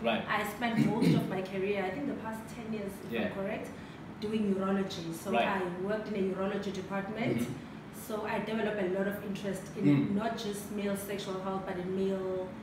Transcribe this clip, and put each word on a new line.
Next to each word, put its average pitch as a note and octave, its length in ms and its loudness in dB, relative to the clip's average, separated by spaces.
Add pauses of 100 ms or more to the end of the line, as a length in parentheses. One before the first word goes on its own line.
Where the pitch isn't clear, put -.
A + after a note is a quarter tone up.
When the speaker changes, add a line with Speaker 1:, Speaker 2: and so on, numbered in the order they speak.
Speaker 1:
Right. A3 240 2
Speaker 2:
I G#3 280 0
spent A#3 300 4
most G3 300 6
of - 140 2
my F#3+ 120 0
career, G3 440 0
I F#3+ 60 0
think C#4 160 -2
the G#3+ 80 -2
past A3 240 -6 (160)
ten A3 180 -6
years, G3+ 180 -4 (140)
if - 60 -6
Speaker 1:
Yeah. A3+ 140 -2
Speaker 2:
I'm G3 60 -2
correct, G3 380 -4 (500)
doing G#3 360 2
urology. F#3+ 580 0
So G3 180 -4
Speaker 1:
Right. - 160 6
Speaker 2:
I G3 140 2 (240)
worked G#3 260 0
in G3+ 40 -2
a F#3+ 200 2
urology G3 380 0
department. G3 680 0
Speaker 1:
Mm-hmm. - 140 -2 (540)
Speaker 2:
So G#3+ 180 -2
I A3 140 0
developed G#3 420 0
a F3+ 60 2 (100)
lot G3 100 2
of G3+ 180 -2
interest G3 360 -2 (160)
in G3 80 2
Speaker 1:
Mm. E3+ 300 6
Speaker 2:
not A3+ 220 2
just - 340 -4
male G3+ 260 0
sexual F#3+ 440 -4
health, F#3+ 240 -2
but F#3+ 120 -4
in F#3 180 -2
male F#3+ 520 0 (160)